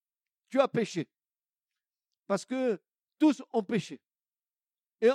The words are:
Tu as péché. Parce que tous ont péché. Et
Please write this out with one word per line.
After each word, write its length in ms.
Tu 120
as 80
péché. 400
Parce 180
que 380
tous 240
ont 100
péché. 380
Et 140